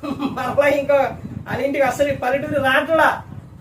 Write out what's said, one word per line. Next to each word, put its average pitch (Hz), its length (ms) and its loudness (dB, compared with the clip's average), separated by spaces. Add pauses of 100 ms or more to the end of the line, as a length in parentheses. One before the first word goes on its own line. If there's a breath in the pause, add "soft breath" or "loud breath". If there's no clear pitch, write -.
మరలా 277 640 0
ఇంకో 285 260 2
వాళ్ళ - 720 -2
ఇంటికి 277 200 2
అసలు 277 260 2
ఈ 269 40 -2
పల్లెటూరు 277 460 -2
రావట్లా. 294 600 2 (380)